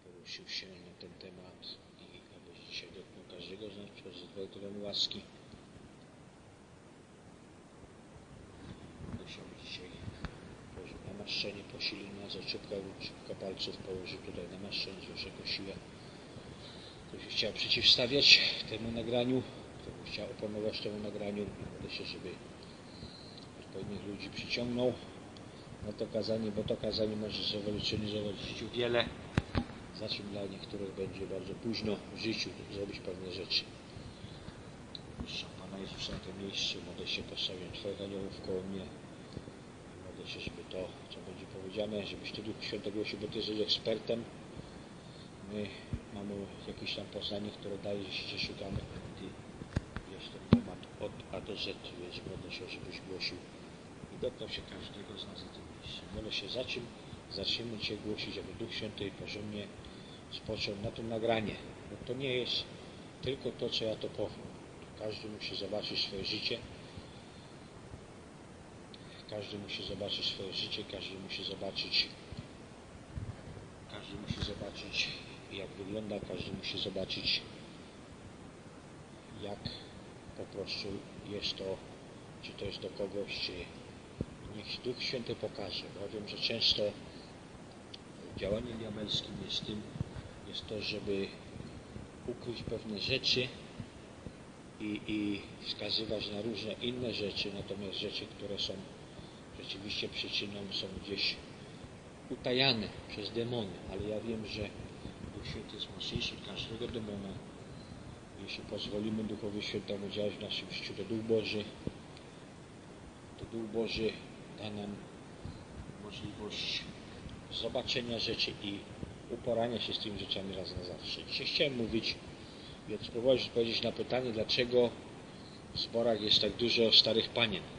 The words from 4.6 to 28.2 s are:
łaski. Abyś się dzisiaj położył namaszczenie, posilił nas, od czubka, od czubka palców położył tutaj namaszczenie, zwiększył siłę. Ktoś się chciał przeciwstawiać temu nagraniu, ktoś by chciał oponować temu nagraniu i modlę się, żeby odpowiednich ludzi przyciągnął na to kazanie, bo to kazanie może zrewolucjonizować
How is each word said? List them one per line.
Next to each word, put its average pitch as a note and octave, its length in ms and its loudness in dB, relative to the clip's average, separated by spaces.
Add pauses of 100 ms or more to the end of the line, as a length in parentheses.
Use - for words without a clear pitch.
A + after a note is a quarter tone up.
łaski. G2+ 380 2 (4000)
Abyś - 220 -6
się G2+ 60 -10 (240)
dzisiaj F2+ 240 -6 (840)
położył F2+ 220 -8 (100)
namaszczenie, G2+ 560 0
posilił - 440 -2 (160)
nas, G2 120 -4
od F#2 100 -4
czubka, - 300 -2
od G2 320 -4
czubka - 280 -6
palców F#2+ 420 -2
położył F#2 420 -2
tutaj F#2 320 -4
namaszczenie, F#2+ 500 -2
zwiększył - 300 -4 (140)
siłę. G2 280 0 (1300)
Ktoś - 160 -6
się - 60 -8
chciał G#2 240 4
przeciwstawiać B2+ 840 12 (300)
temu A2+ 220 0
nagraniu, A#2+ 520 6 (380)
ktoś - 120 -6
by - 180 -8
chciał G#2 200 -2
oponować G#2+ 480 2
temu G#2 200 0
nagraniu G#2 440 0
i - 300 -4
modlę - 160 -6
się, - 160 -4
żeby F2 240 -4 (1300)
odpowiednich G2 460 -4
ludzi G2 240 -4
przyciągnął A#2+ 640 4 (920)
na G#2 80 0
to G#2+ 140 2
kazanie, A2 440 4
bo G#2 120 2
to A2+ 140 4
kazanie G#2+ 380 4
może G#2 280 0
zrewolucjonizować G#2 920 2